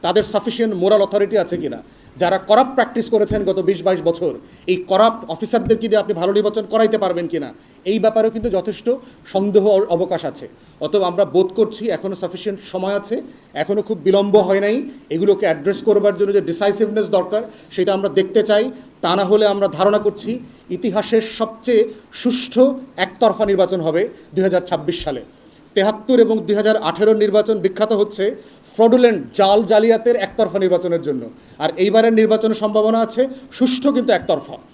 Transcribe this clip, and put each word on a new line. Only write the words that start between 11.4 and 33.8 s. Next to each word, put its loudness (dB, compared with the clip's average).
করছি -2
এখনও -8
সাফিসিয়েন্ট -8
সময় -4
আছে, -8
এখনও -2
খুব -4
বিলম্ব 2
হয় 2
নাই। 0
এগুলোকে 2
অ্যাড্রেস -2
করবার 2
জন্য 0
যে 0
ডিসাইসিভনেস -2
দরকার, -2
সেটা 0
আমরা -2
দেখতে 2
চাই। 4
তা 2
না 0
হলে 4
আমরা 0
ধারণা 2
করছি -4
ইতিহাসের 0
সবচেয়ে 0
সুষ্ঠু 0
একতরফা 0
নির্বাচন 2
হবে 0
দুই 0
হাজার 0
ছাব্বিশ -2
সালে। -6
তেহাত্তর 0
এবং 0
দুই 0
হাজার 2
আঠেরোর 2
নির্বাচন 2
বিখ্যাত 0
হচ্ছে -2
ফ্রডুলেন্ট, 4
জাল 4
জালিয়াতের 4
একতরফা -2
নির্বাচনের 0
জন্য। -4
আর 0
এইবারের 4
নির্বাচনের 2
সম্ভাবনা 0
আছে -4
সুষ্ঠু 0